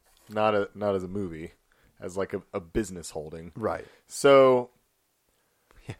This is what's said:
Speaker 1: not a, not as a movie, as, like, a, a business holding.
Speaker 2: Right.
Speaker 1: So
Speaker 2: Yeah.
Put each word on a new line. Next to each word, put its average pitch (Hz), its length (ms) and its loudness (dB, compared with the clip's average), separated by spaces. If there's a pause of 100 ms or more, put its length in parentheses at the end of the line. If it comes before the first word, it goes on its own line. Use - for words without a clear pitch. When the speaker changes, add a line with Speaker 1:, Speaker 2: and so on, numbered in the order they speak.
(280)
Speaker 1:
not 107 280 2
a, 101 180 0
not 101 220 -2
as 92 80 -4
a 90 40 -10
movie, 85 440 -10 (480)
as, 92 160 -12
like, 95 180 -6
a, 95 80 -6 (100)
a 101 60 -6
business 92 520 -8
holding. 82 440 -14
Speaker 2:
Right. 95 300 -4 (240)
Speaker 1:
So 131 640 6 (1160)
Speaker 2:
Yeah. - 140 -12